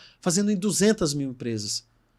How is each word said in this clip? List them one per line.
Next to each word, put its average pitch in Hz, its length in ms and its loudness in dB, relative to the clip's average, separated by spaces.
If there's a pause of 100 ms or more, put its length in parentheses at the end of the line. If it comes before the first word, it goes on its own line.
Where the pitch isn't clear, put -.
(200)
fazendo 202 320 0
em 208 60 0
duzentas 190 560 2
mil 139 160 -4
empresas. 113 580 -6 (320)